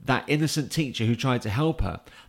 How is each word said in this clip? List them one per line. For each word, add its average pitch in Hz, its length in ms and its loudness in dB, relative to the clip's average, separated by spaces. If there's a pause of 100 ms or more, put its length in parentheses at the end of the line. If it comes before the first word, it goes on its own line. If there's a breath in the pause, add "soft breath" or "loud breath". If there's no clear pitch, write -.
that 127 240 2
innocent 147 440 0
teacher 123 340 -2
who 117 100 4
tried 123 280 0
to 110 60 -4
help 151 320 0
her, 87 200 -2 (280 loud breath)